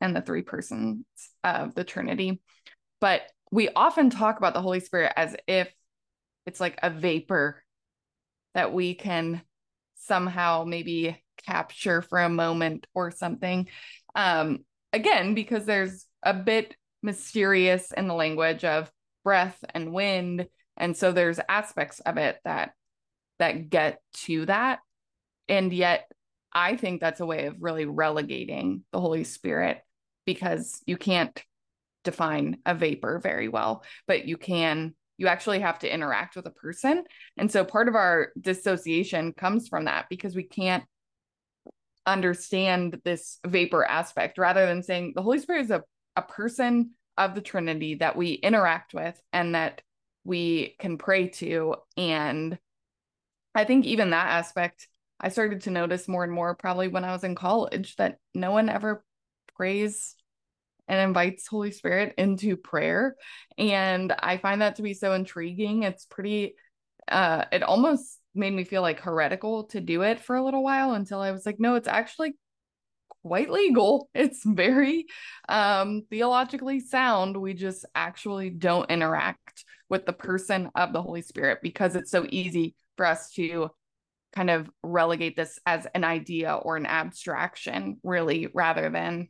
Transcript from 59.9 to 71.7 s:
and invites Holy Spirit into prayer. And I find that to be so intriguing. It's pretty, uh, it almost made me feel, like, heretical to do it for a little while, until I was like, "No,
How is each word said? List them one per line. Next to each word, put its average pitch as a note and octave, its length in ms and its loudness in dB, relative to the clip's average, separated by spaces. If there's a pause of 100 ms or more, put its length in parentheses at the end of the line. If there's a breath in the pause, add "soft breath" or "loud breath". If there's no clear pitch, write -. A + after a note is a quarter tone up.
and F#3+ 120 0
invites F#3 460 2
Holy G#3 260 -4
Spirit G3 460 -2
into G3 380 2
prayer. F3+ 600 0 (420 loud breath)
And F#3+ 600 2
I F#3 200 0
find G3 240 0
that G#3 160 0
to G#3+ 40 -8
be G#3 120 -4
so G3 200 0
intriguing. F#3 680 -2
It's F#3+ 220 -4
pretty, G#3 500 -4 (540 soft breath)
uh, E3 420 2
it F#3 120 2
almost B3+ 540 2 (160)
made G3 200 -2
me F#3 100 -2
feel, F#3 180 -2
like, D#3+ 200 0
heretical F#3 640 -2
to G#3+ 160 -8
do E3+ 220 0
it A3+ 160 2
for - 160 -4
a C4 80 2
little C4+ 200 0
while, C4+ 300 2
until G3+ 260 -4
I G3 120 -2
was F#3+ 140 -6
like, G#3 140 -4
"No, A#3+ 160 4